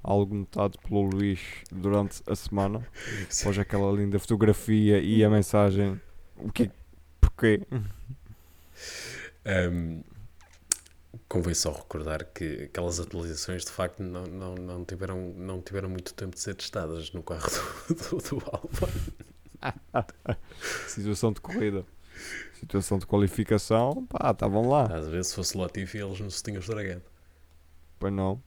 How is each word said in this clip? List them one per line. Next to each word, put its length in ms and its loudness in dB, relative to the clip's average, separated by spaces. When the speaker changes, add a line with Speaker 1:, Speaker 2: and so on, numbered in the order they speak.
Speaker 1:
Algo 300 2
notado 460 0
pelo 220 2
Luís 380 2
durante 560 0
a 80 0
semana. 520 -2
Speaker 2:
Sim. 140 -2
Speaker 1:
Após 160 2
aquela 320 2
linda 280 2
fotografia 800 6
e 240 6
a 60 8
mensagem, 680 4
o 140 -6
que, 200 0
porquê? 400 6
Speaker 2:
Ahm, 560 0
convém 260 0
só 180 0
recordar 540 -6
que 380 -6
aquelas 360 -4
atualizações 680 -6
de 60 -10
facto 300 -4
não, 240 -8
não, 300 -8
não 300 -8
tiveram, 500 -8
não 260 -8
tiveram 280 -6
muito 240 -8
tempo 220 -8
de 60 -12
ser 140 -6
testadas 580 -8
no 100 -8
carro 240 -6
do, 80 2
<laughs> 260 -6
do, 180 -4
do 120 -8
Albon. 380 -2
Speaker 1:
<laughs> 1300 -6
Situação 440 0
de 100 -8
corrida. 440 -2
Situação 400 0
de 60 -4
qualificação, 1000 4
pá, 260 0
estavam 380 2
lá. 160 6
Speaker 2:
Às 220 -2
vezes, 200 -2
se 80 -6
fosse 220 -2
Latifi, 400 -4
eles 220 -6
não 100 -6
se 140 -8
tinham 160 -6
estragado. 420 -6
Speaker 1:
Pois 140 0
não. 340 0